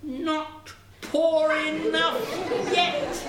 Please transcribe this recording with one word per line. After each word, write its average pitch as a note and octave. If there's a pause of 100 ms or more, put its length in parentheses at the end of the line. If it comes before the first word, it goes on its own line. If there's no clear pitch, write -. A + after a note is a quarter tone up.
Not D#4 (280)
poor D#4
enough D#4+
yet F4+